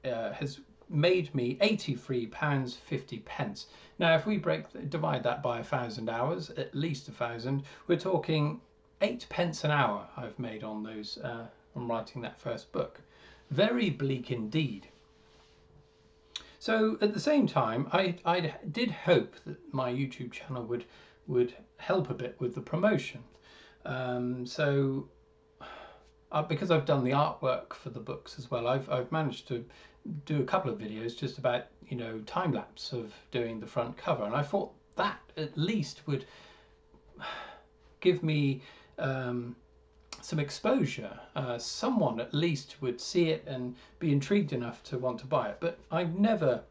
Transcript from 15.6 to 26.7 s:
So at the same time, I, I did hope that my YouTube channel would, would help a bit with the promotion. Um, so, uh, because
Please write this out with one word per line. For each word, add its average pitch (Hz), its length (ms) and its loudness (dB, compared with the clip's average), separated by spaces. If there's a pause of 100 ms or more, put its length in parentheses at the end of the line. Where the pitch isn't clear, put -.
So 220 420 4
at 208 120 6
the 175 80 -2
same 285 260 6
time, 123 460 2
I, 180 320 4
I 175 300 2 (180)
did 233 180 0
hope - 540 4
that - 280 -12
my 127 200 0
YouTube 127 400 -4
channel 123 320 -8
would, 117 200 -4 (440)
would 123 260 2 (220)
help 180 340 0
a - 40 -2
bit 123 260 -6
with 123 160 -2
the 147 40 -6
promotion. 175 640 0 (640)
Um, 127 600 -2
so, 139 600 2 (1300)
uh, - 100 2
because 170 300 0